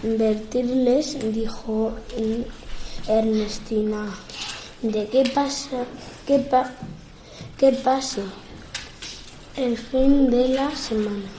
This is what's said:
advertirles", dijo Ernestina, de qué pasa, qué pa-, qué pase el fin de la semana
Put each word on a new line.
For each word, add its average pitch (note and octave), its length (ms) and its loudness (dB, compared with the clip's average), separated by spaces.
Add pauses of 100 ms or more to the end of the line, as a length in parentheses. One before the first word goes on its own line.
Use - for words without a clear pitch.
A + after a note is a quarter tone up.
advertirles", A#3+ 1120 2 (160)
dijo A3 640 -2 (1120)
Ernestina, G#3+ 1040 0 (680)
de G#3+ 260 -2
qué C4 160 6 (100)
pasa, C4+ 520 -2 (400)
qué C#4 120 6
pa-, - 360 2 (800)
qué C4+ 160 6
pase C4 500 0 (1300)
el A#3+ 200 0
fin C4+ 540 6
de B3 180 4
la C4+ 280 2
semana G#3 640 -2